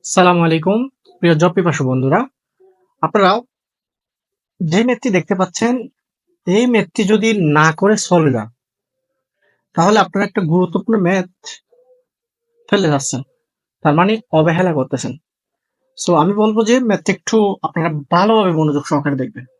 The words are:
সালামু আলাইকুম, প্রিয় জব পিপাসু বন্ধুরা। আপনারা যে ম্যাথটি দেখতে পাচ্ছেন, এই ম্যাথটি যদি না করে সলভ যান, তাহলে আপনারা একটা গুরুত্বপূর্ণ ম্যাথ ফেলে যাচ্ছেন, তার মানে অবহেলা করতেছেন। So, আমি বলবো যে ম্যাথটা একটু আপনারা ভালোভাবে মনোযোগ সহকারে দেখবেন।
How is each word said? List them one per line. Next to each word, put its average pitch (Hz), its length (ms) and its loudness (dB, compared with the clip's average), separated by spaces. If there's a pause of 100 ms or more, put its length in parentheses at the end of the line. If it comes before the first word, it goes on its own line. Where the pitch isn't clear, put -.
সালামু 180 400 2
আলাইকুম, 180 440 0 (300)
প্রিয় 170 160 4
জব 170 180 2
পিপাসু 170 320 -2
বন্ধুরা। 135 440 -2 (720)
আপনারা 202 400 0 (1200)
যে 175 240 0
ম্যাথটি 247 260 -2
দেখতে 185 240 0
পাচ্ছেন, 208 540 -4 (580)
এই 208 200 2
ম্যাথটি 226 380 0
যদি 214 240 2 (240)
না 156 200 4
করে 202 240 0
সলভ 160 360 0
যান, 110 160 -4 (1300)
তাহলে 196 240 2
আপনারা 196 280 -2
একটা 208 140 -4
গুরুত্বপূর্ণ 185 600 -2
ম্যাথ 180 280 -2 (1400)
ফেলে 196 180 0
যাচ্ছেন, 139 340 -4 (580)
তার 147 140 0
মানে 196 260 0 (120)
অবহেলা 165 400 0
করতেছেন। 131 400 -6 (920)
So, 180 80 2
আমি 165 180 2
বলবো 214 320 0
যে 240 160 2
ম্যাথটা 208 320 -2
একটু 208 500 -2
আপনারা 165 260 -4 (220)
ভালোভাবে 196 420 2
মনোযোগ 151 340 -2
সহকারে 143 300 -2
দেখবেন। 127 280 -10 (140)